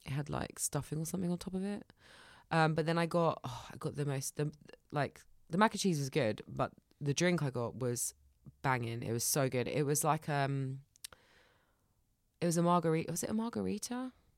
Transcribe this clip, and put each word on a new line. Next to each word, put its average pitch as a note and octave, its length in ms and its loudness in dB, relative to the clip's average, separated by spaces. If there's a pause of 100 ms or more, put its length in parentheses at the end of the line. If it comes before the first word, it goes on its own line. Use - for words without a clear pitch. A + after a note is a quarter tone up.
it C3+ 60 -6
had, C#3+ 180 -4
like, - 300 -4
stuffing D3 400 -4
or E3 60 -4
something F3+ 260 -2
on F3 60 0
top F#3 160 -8
of F#3+ 100 -4
it. G3+ 280 -8 (580)
Um, D#3+ 240 4
but D#3 120 2
then E3 120 2
I E3+ 80 4
got, E3 380 2
oh, B2 280 -8
I - 60 -16
got C3+ 180 -6
the D3 100 -2
most, C3+ 320 -4
the, D3+ 140 0 (400)
like, C#3+ 300 -2 (280)
the E3+ 80 0
mac G#3+ 160 6
and G3+ 80 -6
cheese E3+ 180 4
was C3+ 100 0
good, A2 380 2
but C3 240 -2 (280)
the C#3+ 140 0
drink F3 300 2
I C#3 60 0
got A#2+ 300 -4
was B2 340 -2 (480)
banging. A#2+ 420 0
It G#2+ 80 -2
was A#2 120 0
so C3+ 260 2
good. B2 180 0
It D3 180 0
was D3 180 2
like, D#3 260 2
um, C#3 500 0 (1600)
it E3 60 0
was E3+ 120 2
a E3+ 60 4
margarita. E3 480 4
Was E3+ 120 -4
it - 60 -4
a - 40 -2
margarita? A3+ 800 -4 (260)